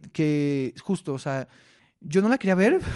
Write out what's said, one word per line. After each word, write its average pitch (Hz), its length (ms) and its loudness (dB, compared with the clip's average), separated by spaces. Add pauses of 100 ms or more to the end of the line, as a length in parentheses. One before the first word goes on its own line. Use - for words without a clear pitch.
(120)
que 143 720 0
justo, 170 320 -4
o - 20 -8
sea, 135 300 -6 (540)
yo 165 200 0
no 208 80 2
la 262 80 2
quería 190 160 0
ver, 240 280 4 (140)